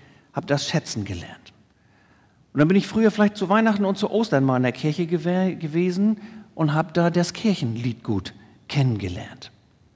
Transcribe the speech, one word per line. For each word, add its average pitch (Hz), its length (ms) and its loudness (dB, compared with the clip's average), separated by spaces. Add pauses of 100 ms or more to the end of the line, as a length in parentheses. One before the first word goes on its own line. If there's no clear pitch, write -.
(320)
habe - 140 -6
das 139 200 -2
schätzen - 380 -4
gelernt. - 480 -12 (1000)
Und 139 60 -2
dann 151 100 6
bin 190 80 4
ich 196 120 2
früher 220 240 4
vielleicht 208 240 2
zu 233 120 -4
Weihnachten 208 360 2
und 190 120 0
zu 208 140 -2
Ostern 190 320 2
mal 135 140 2
in 127 80 2
der 123 80 2
Kirche 160 340 -2
gewe-, 180 480 0
gewesen 180 640 0 (380)
und 151 180 2
habe 165 180 0
da 175 160 2
das 170 260 0
Kirchenliedgut 117 1000 -2 (320)
kennengelernt. 107 840 -2 (440)